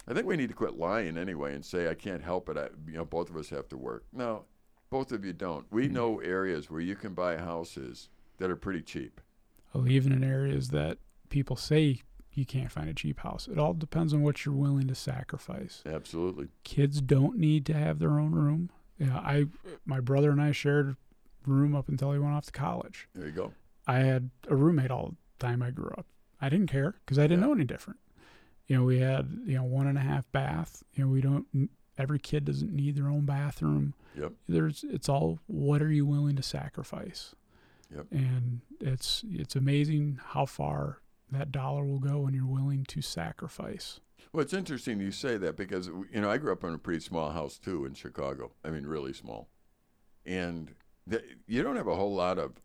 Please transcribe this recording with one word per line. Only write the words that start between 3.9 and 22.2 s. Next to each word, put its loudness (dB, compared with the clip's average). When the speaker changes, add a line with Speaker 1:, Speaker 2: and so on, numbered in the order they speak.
Speaker 1:
No, -6
both -2
of -4
you -6
don't. -6
We 2
Speaker 2:
Mm. 0
Speaker 1:
know 0
areas -2
where -4
you -2
can -10
buy 0
houses -8
that -2
are 0
pretty -4
cheap. -10
Speaker 2:
Well, 2
even 6
in 2
areas 0
that 0
people 0
say 4
you -2
can't -4
find -6
a -4
cheap -4
house, -8
it -2
all 4
depends 0
on 4
what 2
you're 0
willing 4
to -2
sacrifice. -8
Speaker 1:
Absolutely. -4
Speaker 2:
Kids 2
don't 4
need 4
to 2
have 0
their 4
own 2
room. 2
Yeah, 2
I, 4
my -2
brother 4
and 4
I 4
shared 4
a -4
room 6
up 0
until 0
he 2
went 2